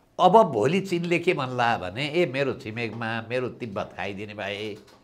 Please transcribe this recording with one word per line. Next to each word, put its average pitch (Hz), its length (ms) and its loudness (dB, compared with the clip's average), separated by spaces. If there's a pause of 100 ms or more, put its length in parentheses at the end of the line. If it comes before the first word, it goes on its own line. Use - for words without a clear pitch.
(200)
अब 180 220 10
भोलि 147 380 2
चीनले 175 380 -2
के 175 160 0
भन्ला 123 440 0
भने, 95 300 -6
"ए, 165 180 2
मेरो 135 260 -2
छिमेकमा 113 800 -6
मेरो 127 180 -2
तिब्बत 101 480 -8
खाइदिने 101 380 -8
भाइ, 104 440 -6 (260)